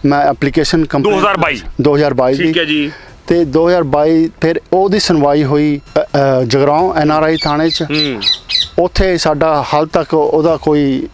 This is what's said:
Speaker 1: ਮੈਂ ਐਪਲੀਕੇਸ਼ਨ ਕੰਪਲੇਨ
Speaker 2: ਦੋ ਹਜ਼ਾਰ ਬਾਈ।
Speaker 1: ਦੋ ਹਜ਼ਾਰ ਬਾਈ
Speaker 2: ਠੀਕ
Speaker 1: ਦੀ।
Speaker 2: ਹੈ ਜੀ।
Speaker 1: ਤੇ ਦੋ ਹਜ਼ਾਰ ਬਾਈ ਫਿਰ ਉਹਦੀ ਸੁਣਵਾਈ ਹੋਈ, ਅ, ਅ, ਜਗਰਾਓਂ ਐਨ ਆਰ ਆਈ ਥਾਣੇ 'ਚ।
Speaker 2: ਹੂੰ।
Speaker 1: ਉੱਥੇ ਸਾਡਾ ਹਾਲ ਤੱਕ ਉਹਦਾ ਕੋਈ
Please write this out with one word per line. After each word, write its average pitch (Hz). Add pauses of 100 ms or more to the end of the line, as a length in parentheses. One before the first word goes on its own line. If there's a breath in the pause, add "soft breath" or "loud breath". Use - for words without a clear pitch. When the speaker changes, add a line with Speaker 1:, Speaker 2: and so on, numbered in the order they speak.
Speaker 1:
ਮੈਂ 143
ਐਪਲੀਕੇਸ਼ਨ 143
ਕੰਪਲੇਨ 131
Speaker 2:
ਦੋ 95
ਹਜ਼ਾਰ 196
ਬਾਈ। 151 (200)
Speaker 1:
ਦੋ 143
ਹਜ਼ਾਰ 143
ਬਾਈ 127
Speaker 2:
ਠੀਕ 151
Speaker 1:
ਦੀ। 170
Speaker 2:
ਹੈ 165
ਜੀ। 151 (340 loud breath)
Speaker 1:
ਤੇ 170
ਦੋ 160
ਹਜ਼ਾਰ 175
ਬਾਈ 156 (100)
ਫਿਰ 165 (120)
ਉਹਦੀ 190
ਸੁਣਵਾਈ 147
ਹੋਈ, 147 (180)
ਅ, -
ਅ, 139
ਜਗਰਾਓਂ 143
ਐਨ 151
ਆਰ 156
ਆਈ 160
ਥਾਣੇ 160
'ਚ। -
Speaker 2:
ਹੂੰ। 143 (580)
Speaker 1:
ਉੱਥੇ 180
ਸਾਡਾ 151 (100)
ਹਾਲ 151
ਤੱਕ 160
ਉਹਦਾ 156
ਕੋਈ 143